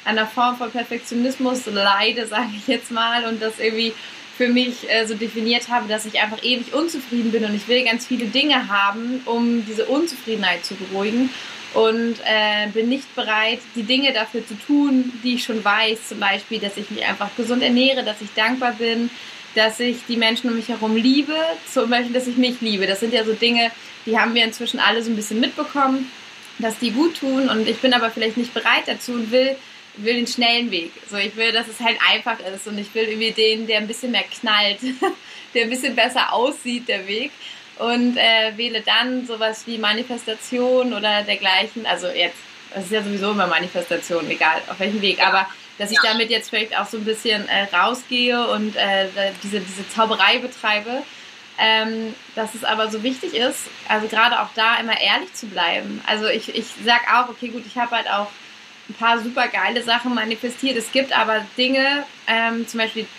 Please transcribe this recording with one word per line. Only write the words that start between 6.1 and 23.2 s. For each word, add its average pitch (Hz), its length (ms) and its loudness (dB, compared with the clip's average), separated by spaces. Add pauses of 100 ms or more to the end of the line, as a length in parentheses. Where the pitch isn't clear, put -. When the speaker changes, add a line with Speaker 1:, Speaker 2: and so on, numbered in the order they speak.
Speaker 1:
einfach 214 240 0
ewig 240 300 -2
unzufrieden 254 580 0
bin 220 140 2
und 208 100 0
ich 208 120 -6
will 247 180 4
ganz 233 220 0
viele 240 180 -2
Dinge 254 420 2
haben, 214 580 0
um 233 400 2
diese 214 200 -2
Unzufriedenheit 220 800 -2
zu - 80 -6
beruhigen 196 560 -2 (440)
und, 226 420 2 (100)
äh, 214 480 2
bin 220 160 2
nicht 277 260 -2
bereit, 220 440 0 (160)
die 233 80 -4
Dinge 262 300 2
dafür 220 320 -2
zu 214 100 -10
tun, 262 560 4 (120)
die 247 120 2
ich 240 80 -2
schon 220 200 -2
weiß, 220 460 2
zum 208 100 -8
Beispiel, 202 400 -2
dass 202 180 -4
ich 208 120 -8
mich 208 160 -6
einfach 196 300 -2
gesund 247 280 0
ernähre, 254 400 4
dass 214 180 -6
ich 202 120 -12
dankbar 240 400 0
bin, 233 360 0 (460)
dass 220 240 4
ich 240 180 0 (100)
die 233 100 0
Menschen 233 320 2
um 226 60 0
mich 220 140 -4
herum 220 260 0
liebe, 277 400 4 (360)
zum 240 180 2
Beispiel, 240 240 2
dass 254 140 0
ich 240 100 0
mich 247 240 2
liebe. 202 260 0
Das 196 120 0
sind 233 140 0
ja 226 100 2